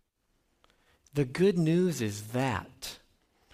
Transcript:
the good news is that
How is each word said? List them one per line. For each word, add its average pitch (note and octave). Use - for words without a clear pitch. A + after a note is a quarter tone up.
the C#3+
good E3+
news E3
is G#2
that A2+